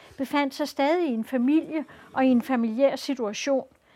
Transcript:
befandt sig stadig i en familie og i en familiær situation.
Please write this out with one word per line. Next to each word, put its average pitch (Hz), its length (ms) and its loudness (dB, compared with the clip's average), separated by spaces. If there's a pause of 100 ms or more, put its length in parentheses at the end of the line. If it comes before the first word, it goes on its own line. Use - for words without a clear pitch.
(160)
befandt 277 380 -2
sig 294 140 -4
stadig 320 400 0
i 254 40 -2
en 220 120 -4
familie 285 600 0 (280)
og 262 120 0
i 262 40 6
en 240 140 4
familiær 247 540 0
situation. 254 720 -2 (300)